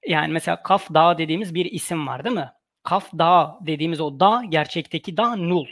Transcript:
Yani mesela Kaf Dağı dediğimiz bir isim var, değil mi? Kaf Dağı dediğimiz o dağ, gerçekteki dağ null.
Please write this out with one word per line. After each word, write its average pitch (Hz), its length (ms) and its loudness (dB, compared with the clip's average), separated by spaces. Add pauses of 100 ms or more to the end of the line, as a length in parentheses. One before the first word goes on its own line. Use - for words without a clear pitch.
Yani 156 260 0
mesela 165 300 -4
Kaf 190 300 0
Dağı 165 240 6
dediğimiz 165 380 -4
bir 180 100 -2
isim 165 420 -4
var, 127 160 -8
değil 240 120 -2
mi? 143 160 -6 (320)
Kaf 190 340 -2
Dağı 160 480 4
dediğimiz 156 360 -2
o 143 180 -6
dağ, 214 300 4
gerçekteki 156 680 -4
dağ 233 180 0
null. 175 360 0